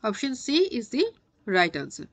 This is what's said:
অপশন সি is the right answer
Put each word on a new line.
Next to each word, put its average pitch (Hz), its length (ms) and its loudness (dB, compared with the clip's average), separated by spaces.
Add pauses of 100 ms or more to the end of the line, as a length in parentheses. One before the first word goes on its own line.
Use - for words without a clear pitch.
অপশন 269 220 -4 (120)
সি 277 120 0 (220)
is 226 80 -4 (100)
the 311 80 2 (520)
right 175 260 4
answer - 320 -12